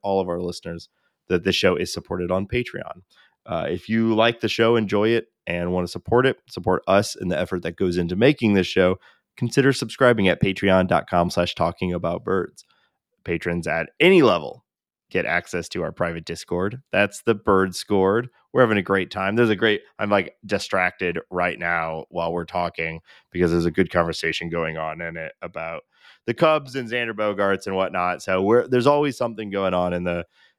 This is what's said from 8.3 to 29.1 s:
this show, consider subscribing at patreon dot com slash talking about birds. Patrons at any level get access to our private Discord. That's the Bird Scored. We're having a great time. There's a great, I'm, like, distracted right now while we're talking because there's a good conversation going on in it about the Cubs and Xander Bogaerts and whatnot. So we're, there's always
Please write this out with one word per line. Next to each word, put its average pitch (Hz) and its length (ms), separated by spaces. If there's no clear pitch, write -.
this 92 120
show, 92 320
consider 127 360
subscribing 117 560
at 87 140
patreon 92 440
dot 85 220
com 87 220
slash 87 240
talking 87 380
about 87 320
birds. 95 400
Patrons 85 420
at 80 220
any 180 200
level 90 440
get 90 140
access 87 460
to 92 120
our 80 100
private 85 340
Discord. 92 640
That's 101 320
the 113 120
Bird 95 400
Scored. 101 540
We're 131 100
having 110 160
a 95 40
great 95 280
time. 98 260
There's 117 120
a 107 80
great, 107 260
I'm, 104 120
like, 98 240
distracted 92 760
right 90 280
now 82 520
while 85 220
we're 85 120
talking 82 560
because 87 220
there's 85 120
a 85 60
good 87 200
conversation 82 600
going 80 260
on 80 240
in 85 160
it 80 240
about 82 440
the 117 80
Cubs 151 400
and 123 160
Xander 117 220
Bogaerts 101 540
and 98 100
whatnot. 90 460
So 92 200
we're, 117 240
there's 127 200
always 147 300